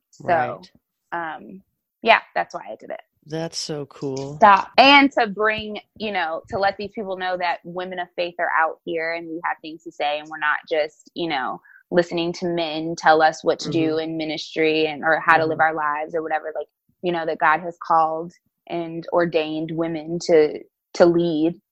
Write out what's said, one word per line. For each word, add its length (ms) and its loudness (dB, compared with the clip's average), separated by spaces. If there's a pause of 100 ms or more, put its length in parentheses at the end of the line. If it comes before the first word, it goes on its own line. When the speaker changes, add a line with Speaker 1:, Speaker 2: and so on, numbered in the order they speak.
(100)
Speaker 1:
So, 160 -20
Speaker 2:
Right. 440 0 (420)
Speaker 1:
um, 500 -10 (400)
yeah, 200 4 (120)
that's 220 -6
why 160 -14
I 40 -14
did 140 -16
it. 120 -12 (220)
Speaker 2:
That's 340 -8
so 280 -8
cool. 520 -8
Speaker 1:
Stop. 400 6
And 340 8
to 160 0
bring, 500 -4 (180)
you 140 -8
know, 380 -4
to 100 -6
let 180 0
these 140 -8
people 260 -8
know 200 -4
that 260 -4
women 380 -8
of 160 -8
faith 240 -4
are 180 -2
out 260 0
here 280 -4
and 160 -8
we 160 -10
have 180 -6
things 220 -16
to 80 -16
say, 260 -4
and 100 -16
we're 100 -12
not 200 -2 (100)
just, 460 -4
you 140 -4
know, 320 -4 (320)
listening 400 0
to 140 -6
men 500 -4
tell 260 6
us 220 2
what 160 2
to 100 -8
do 200 2
Speaker 2:
Mm-hmm. 100 -2
Speaker 1:
in 160 -6
ministry 680 0
and, 180 -6
or 160 2
how 160 4
to 80 4
live 140 -2
Speaker 2:
Mm-hmm. 20 4
Speaker 1:
our 140 2
lives 400 -4
or 80 -4
whatever, 340 -6
like, 100 -8 (360)
you 100 -2
know, 140 -4
that 120 -4
God 220 4
has 160 -10 (100)
called 460 2 (340)
and 460 -8
ordained 600 0
women 500 -4
to, 380 4 (340)
to 120 6
lead. 540 2 (120)